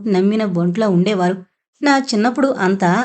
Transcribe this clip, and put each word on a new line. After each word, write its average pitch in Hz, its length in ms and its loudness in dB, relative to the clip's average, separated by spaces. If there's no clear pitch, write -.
నమ్మిన 208 380 2
బొంట్లో 175 460 0
ఉండేవారు. 185 540 0
నా 285 160 2
చిన్నప్పుడు 254 500 0
అంతా 196 560 0